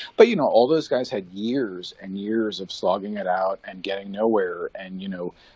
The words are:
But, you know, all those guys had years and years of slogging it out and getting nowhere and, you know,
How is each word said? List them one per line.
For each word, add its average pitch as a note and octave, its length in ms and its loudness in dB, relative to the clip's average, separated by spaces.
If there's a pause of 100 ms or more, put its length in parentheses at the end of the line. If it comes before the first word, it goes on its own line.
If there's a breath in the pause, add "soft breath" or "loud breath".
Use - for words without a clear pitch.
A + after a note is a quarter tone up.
(180 loud breath)
But, A#3 100 10
you A#3+ 80 2
know, C#3 120 2
all A#2 200 6
those D#3 200 0
guys B2+ 240 -2
had G2 160 -6
years G2+ 760 -4
and F#2+ 160 -8
years G#2+ 420 -2
of F#2+ 120 -10
slogging G#2 460 0
it F#2+ 100 -4
out F#2+ 360 0
and F#2+ 200 -14
getting G2 280 -6
nowhere G2 640 0
and, F#2 260 -12
you G2 80 -8
know, F2+ 280 -8 (200 soft breath)